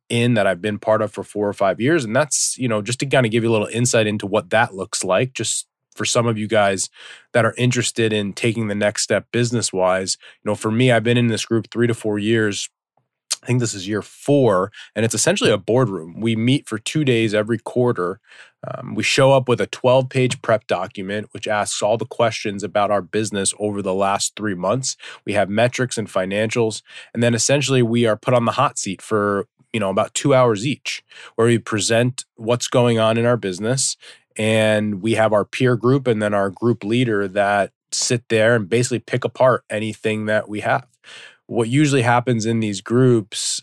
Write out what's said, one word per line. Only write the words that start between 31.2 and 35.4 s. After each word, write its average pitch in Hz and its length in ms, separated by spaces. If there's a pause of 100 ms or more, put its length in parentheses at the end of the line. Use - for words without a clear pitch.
where 113 100
we 117 140
present 113 640 (120)
what's 117 300
going 120 300
on 110 220
in 117 80
our 120 100
business. 101 580 (400)
And 107 680
we 113 100
have 107 200
our 101 120